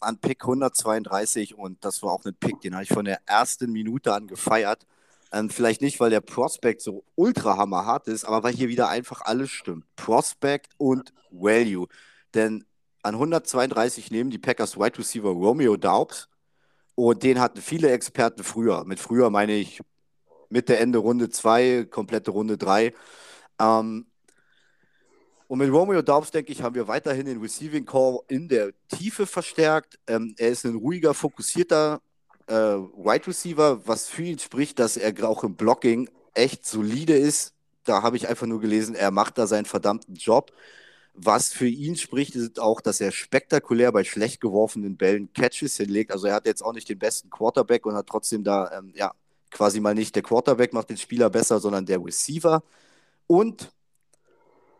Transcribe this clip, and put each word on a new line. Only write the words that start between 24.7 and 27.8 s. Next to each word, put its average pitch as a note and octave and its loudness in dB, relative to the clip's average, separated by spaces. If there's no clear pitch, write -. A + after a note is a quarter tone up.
und C3 -2
mit C#3 4
Romeo F3+ 4
Doubs, D3 2
denke D3+ -4
ich, D3 -10
haben B2 -4
wir A2 -2
weiterhin C3+ -2
den B2 -8
Receiving C#3+ -8